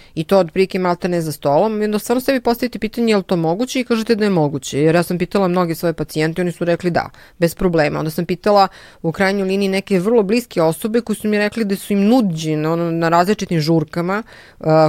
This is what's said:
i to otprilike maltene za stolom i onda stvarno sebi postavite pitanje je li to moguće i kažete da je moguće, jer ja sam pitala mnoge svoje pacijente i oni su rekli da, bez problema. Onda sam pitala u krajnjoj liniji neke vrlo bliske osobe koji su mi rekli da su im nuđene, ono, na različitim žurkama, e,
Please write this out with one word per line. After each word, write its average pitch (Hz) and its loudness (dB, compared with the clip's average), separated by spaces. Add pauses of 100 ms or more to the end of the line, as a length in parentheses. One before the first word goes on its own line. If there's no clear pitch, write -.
(160)
i 160 -4
to 196 4
otprilike 185 0
maltene 175 -2
za 156 -6
stolom 185 0
i 214 -2
onda 214 -2
stvarno 247 -2
sebi 269 0
postavite 240 -2
pitanje 226 -2
je 208 4
li 190 -2
to 185 -2
moguće 180 -2
i 247 0
kažete 233 0
da 208 -2
je 208 2
moguće, 151 0
jer 156 4
ja 175 2
sam 180 -4
pitala 185 0
mnoge 175 0
svoje 170 -2
pacijente 160 -2
i - 0
oni 180 -2
su 170 -6
rekli 175 0
da, 165 -2 (280)
bez 170 0
problema. 156 0
Onda 156 -4
sam 170 -4
pitala 196 2 (340)
u 165 -2
krajnjoj 190 0
liniji 196 0
neke 190 0
vrlo 220 2
bliske 208 -2
osobe 214 0
koji 208 -4
su - -6
mi 208 0
rekli 208 -2
da 196 -2
su - -4
im 202 2
nuđene, 160 0
ono, 170 -2
na 165 0
različitim 180 0
žurkama, 165 -2 (360)
e, - -12 (240)